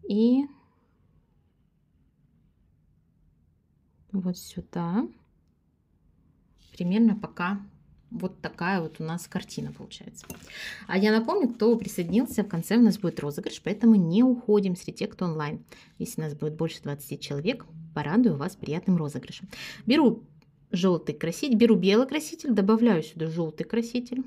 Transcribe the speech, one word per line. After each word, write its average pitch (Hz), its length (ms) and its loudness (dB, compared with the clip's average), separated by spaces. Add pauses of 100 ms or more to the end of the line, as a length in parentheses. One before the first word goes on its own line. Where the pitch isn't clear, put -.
И 240 360 4 (3750)
вот 180 260 -4
сюда. 175 720 -6 (1700)
Примерно 202 420 4
пока 196 460 -6 (480)
вот - 320 -8
такая 175 400 -4
вот 156 180 -10
у 165 40 -6
нас 165 240 -8
картина - 440 -8
получается. - 540 -18 (640)
А 170 100 0
я 214 200 4
напомню, 285 360 0
кто 226 240 4
присоединился, 196 680 -2
в 202 60 -4
конце 170 280 -2
у 240 40 6
нас - 160 6
будет 165 240 -4
розыгрыш, - 420 -8
поэтому 220 320 4
не 185 280 4
уходим 208 520 2
среди - 220 -12
тех, - 140 -6
кто - 140 -6
онлайн. 156 380 -6 (340)
Если - 240 -8
нас 151 140 -6
будет 151 200 -6
больше 160 260 -4
двадцати 143 380 -10
человек, 160 460 -6 (280)
порадую 156 440 2
вас 151 180 -8
приятным 175 400 -2
розыгрышем. - 540 -6 (360)
Беру 262 380 4 (480)
желтый 170 440 0
краситель, 220 420 -2
беру 226 180 8
белый 196 320 4
краситель, 302 460 -4
добавляю 208 500 4
сюда 160 240 -8
желтый 160 380 -6
краситель. 247 600 -6